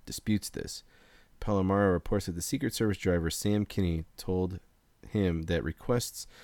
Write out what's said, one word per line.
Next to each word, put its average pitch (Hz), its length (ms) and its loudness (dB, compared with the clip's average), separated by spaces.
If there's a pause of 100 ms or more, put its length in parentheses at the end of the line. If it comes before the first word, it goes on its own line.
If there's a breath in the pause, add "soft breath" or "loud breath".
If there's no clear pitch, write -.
disputes - 420 -2
this. - 340 -10 (600)
Palomara 98 500 4
reports 98 340 0
that 90 60 -4
the 85 100 -6
Secret 131 320 -2
Service 104 220 2
driver, 87 340 2
Sam 104 360 0
Kinney, 85 380 0 (120)
told 90 440 -2 (480)
him 90 340 2
that 82 200 0
requests - 640 -4 (180 soft breath)